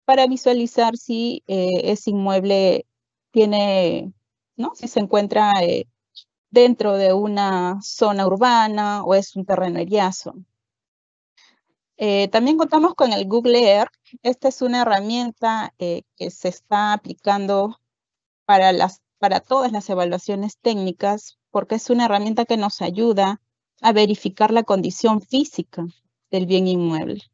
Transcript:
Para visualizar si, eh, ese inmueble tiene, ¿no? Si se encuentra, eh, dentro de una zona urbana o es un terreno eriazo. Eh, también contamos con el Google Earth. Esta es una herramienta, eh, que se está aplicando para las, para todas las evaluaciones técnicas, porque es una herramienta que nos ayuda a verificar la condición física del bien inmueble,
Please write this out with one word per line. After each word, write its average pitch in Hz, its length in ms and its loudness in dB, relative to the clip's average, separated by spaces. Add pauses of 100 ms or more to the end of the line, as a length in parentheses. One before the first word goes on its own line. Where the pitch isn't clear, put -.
Para 262 220 4
visualizar 240 680 0
si, 233 520 -6
eh, 185 360 -2
ese 208 280 -4
inmueble 196 720 0 (460)
tiene, 202 800 0 (420)
¿no? 269 200 -8
Si - 120 -14
se - 120 -2
encuentra, 208 520 0 (120)
eh, 175 240 -2 (640)
dentro 240 420 4
de 196 180 4
una 196 680 -2
zona 202 440 0
urbana 214 800 0
o 190 100 0
es 196 220 0
un 190 80 -8
terreno 185 360 -2
eriazo. 185 560 -4 (1600)
Eh, 202 320 0
también 269 280 2
contamos 311 360 2
con 254 180 0
el 202 160 -4
Google 240 340 2
Earth. 208 300 4 (320)
Esta 247 240 -2
es - 140 -4
una 247 220 0
herramienta, 226 960 -4
eh, 175 240 -6 (120)
que 175 140 -10
se - 180 -8
está 208 460 -2
aplicando 202 840 -2 (680)
para 190 260 4
las, 185 300 -2 (160)
para 190 240 0
todas 254 320 -2
las 208 160 -8
evaluaciones 185 720 -4
técnicas, 202 760 -4 (140)
porque 202 240 -4
es - 140 -6
una 240 160 2
herramienta 220 400 0
que 233 120 -2
nos 208 240 -4
ayuda 196 600 0 (400)
a 226 100 4
verificar 214 600 2
la 226 120 2
condición 202 560 0
física - 640 -6 (460)
del 185 140 -2
bien 185 220 2
inmueble, 175 540 -2 (120)